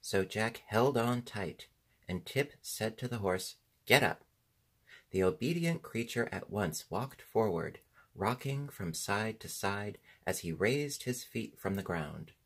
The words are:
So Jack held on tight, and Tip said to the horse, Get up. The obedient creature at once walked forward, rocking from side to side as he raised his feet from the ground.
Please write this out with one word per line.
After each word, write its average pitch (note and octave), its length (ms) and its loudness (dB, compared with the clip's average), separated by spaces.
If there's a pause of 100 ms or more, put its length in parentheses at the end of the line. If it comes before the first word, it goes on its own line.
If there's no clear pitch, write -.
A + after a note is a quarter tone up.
So G2 220 2
Jack G#2+ 440 -2
held B2 300 6
on A#2+ 260 2
tight, F#2+ 440 -8 (400)
and F2+ 180 -4
Tip D3 360 -2
said - 360 -4
to B2+ 100 -6
the A#2+ 100 -4
horse, F#2 380 0 (300)
Get C#3 180 8
up. F#2+ 200 0 (880)
The F#2+ 120 2
obedient E3 580 2
creature A#2 500 -2
at - 180 -6
once F#2+ 400 -2
walked A2+ 320 -4
forward, F2 580 0 (340)
rocking C3+ 560 -2
from F#2 240 -6
side G#2+ 480 -2
to G2 80 -12
side G2+ 480 -4 (280)
as F#2 140 0
he E2+ 120 -4
raised C3+ 520 2
his B2 200 -4
feet - 360 -8
from G2 160 0
the G2 80 -2
ground. D#2 480 -4 (140)